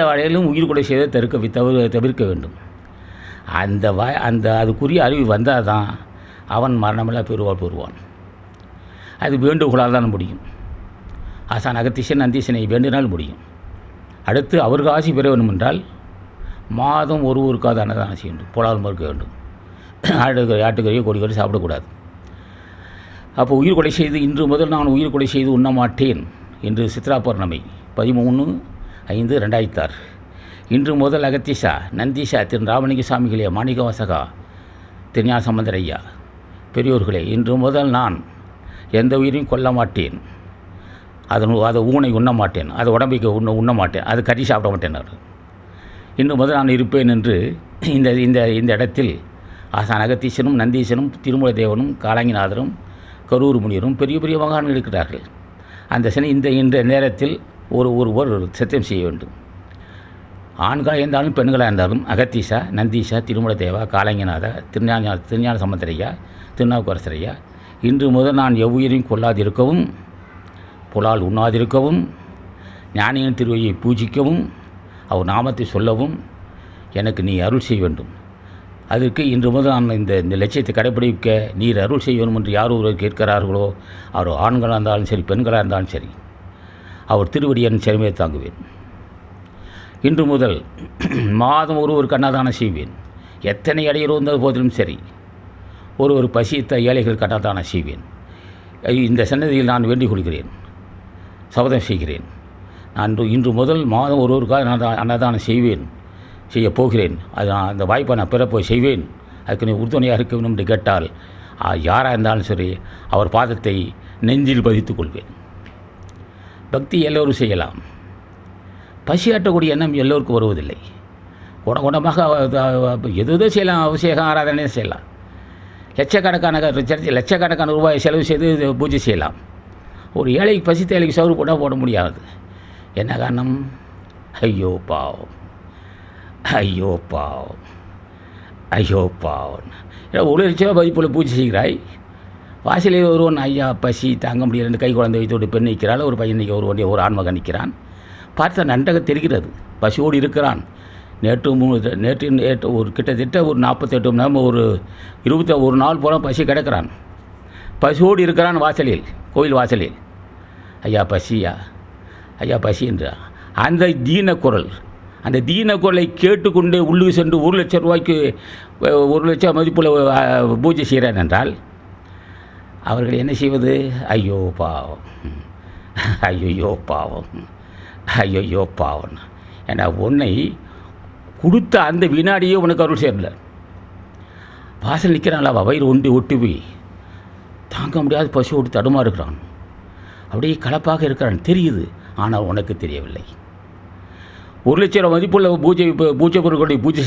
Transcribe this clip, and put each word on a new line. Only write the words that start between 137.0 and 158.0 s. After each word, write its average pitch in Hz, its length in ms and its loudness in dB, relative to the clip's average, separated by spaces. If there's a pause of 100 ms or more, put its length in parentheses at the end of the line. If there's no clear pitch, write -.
பாவம், 73 520 -8 (1120)
ஐயோ 98 260 2 (220)
பாவம். 71 440 -8 (400)
ஏன்னா - 220 2
ஒரு 160 160 4
லட்ச 175 180 2
ரூபா 196 140 4
மதிப்புள்ள 165 380 2
பூஜை 139 240 0
செய்கிறாய், 120 360 0 (920)
வாசலே 180 440 4
ஒருவன், 165 340 4
"ஐயா 139 220 0 (180)
பசி 127 240 -2 (160)
தாங்க 123 220 -2
முடியல" 117 240 0
என்று 117 140 -2
கை 127 80 2
குழந்தை 113 280 2
வைத்து 113 180 0
ஒரு 104 140 0
பெண் 113 160 2
நிற்கிறாள், 113 400 0
ஒரு 123 120 0
பையன் 113 200 0
நிற்க, 104 200 -2
ஒரு 101 100 0
வண்டி, 101 140 0 (100)
ஒரு 95 120 2
ஆண்மகன் 92 320 0
நிற்கிறான். - 340 -6 (640)
பார்த்தா 170 320 0
நன்றாக 143 280 2 (120)
தெரிகிறது, 143 380 0 (340)
பசியோடு 139 400 2
இருக்கிறான். 139 380 0 (640)
நேற்று 120 260 2 (100)
மூணு, 127 160 4 (280)
நேற்று, 135 220 -2 (140)
நேற்று 120 280 0 (100)
ஒரு 107 180 0
கிட்டத்தட்ட 127 420 -2 (100)
ஒரு 139 180 0
நாற்பத்தெட்டு 123 440 0
மணி 120 120 2
நேரம், 139 260 2
ஒரு 120 140 2 (640)
இருபத்தி 160 280 4 (140)
ஒரு 131 160 4
நாள் 151 180 2
போல 151 240 2
பசி 135 240 0
கிடக்கிறான். 139 400 0 (920)
பசியோடு 180 420 4